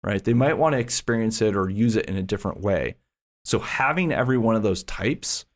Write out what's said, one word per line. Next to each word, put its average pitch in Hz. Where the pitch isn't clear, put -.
right? 98
They 117
might 135
wanna 151
experience 113
it 104
or 95
use 110
it 107
in 92
a 95
different 95
way. 87
So -
having 156
every 127
one 113
of 107
those 95
types -